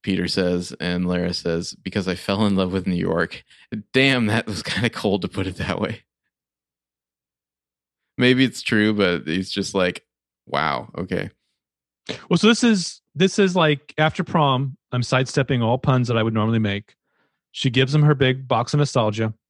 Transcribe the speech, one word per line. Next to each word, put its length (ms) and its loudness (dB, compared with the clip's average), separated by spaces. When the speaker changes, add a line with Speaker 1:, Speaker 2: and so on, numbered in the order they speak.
Speaker 1:
Peter 240 0
says, 520 -2
and 280 -2
Lara 260 -2
says, 420 -4
"Because 320 -6
I 80 -2
fell 300 -2
in 100 2
love 180 0
with 140 -4
New 80 -2
York." 480 -2
Damn, 320 4
that 220 0
was 160 -8
kinda 260 -2
cold 320 -2
to 80 -6
put 180 -4
it 100 -8
that 220 -4
way. 240 -6
Maybe 260 4
it's 180 -2
true, 320 2
but 340 0
he's 240 -2
just 220 -4
like, 300 0
"Wow, 520 -2
okay." 320 -6
Speaker 2:
Well, 80 2
so 100 4
this 160 4
is, 380 0
this 260 0
is, 160 4
like, 420 2
after 260 0
prom, 540 0
I'm 120 -2
sidestepping 580 0
all 160 2
puns 320 2
that 80 0
I 60 2
would 100 0
normally 260 2
make. 360 -2
She 180 -2
gives 260 2
him 80 6
her 120 6
big 320 0
box 260 -2
of 60 2
nostalgia. 540 0